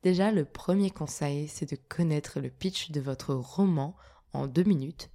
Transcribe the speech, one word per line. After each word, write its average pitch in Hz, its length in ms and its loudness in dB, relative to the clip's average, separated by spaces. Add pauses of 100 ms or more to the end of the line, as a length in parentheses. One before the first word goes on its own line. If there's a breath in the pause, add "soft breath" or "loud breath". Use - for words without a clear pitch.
Déjà, 185 300 4
le 180 140 2
premier 190 440 0
conseil, 147 580 -4
c'est - 220 -8
de 139 80 -4 (120)
connaître 156 500 0
le 131 100 -6
pitch - 420 -6
de 147 80 -2
votre 135 340 -4
roman 151 640 0 (380 soft breath)
en 139 140 -2
deux 139 160 2
minutes 170 500 0